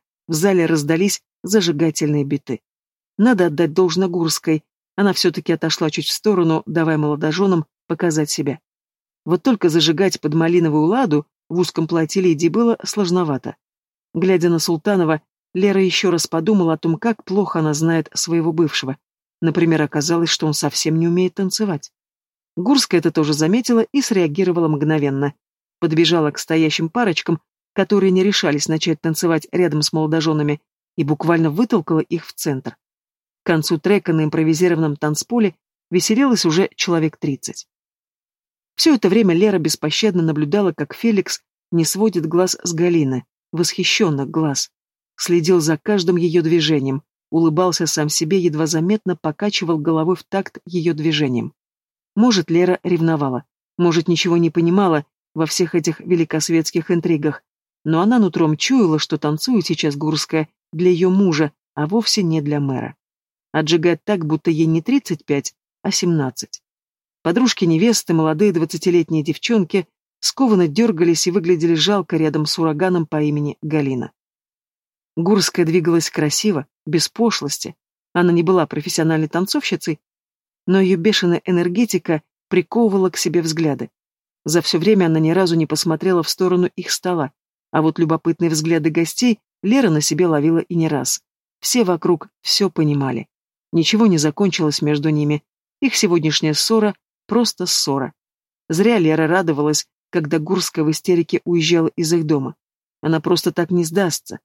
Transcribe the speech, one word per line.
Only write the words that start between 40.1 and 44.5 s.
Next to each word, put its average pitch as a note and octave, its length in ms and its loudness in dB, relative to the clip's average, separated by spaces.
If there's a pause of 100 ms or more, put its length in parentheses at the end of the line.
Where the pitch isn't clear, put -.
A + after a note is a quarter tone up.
наблюдала, D#3+ 500 0
как - 220 -8
Феликс - 480 -2 (280)
не E3 140 2
сводит F#3 400 -2
глаз F3 380 0
с F3 100 -6
Галины, D#3+ 540 0 (260)
восхищенных D#3+ 800 -2
глаз. D#3 400 -2 (460)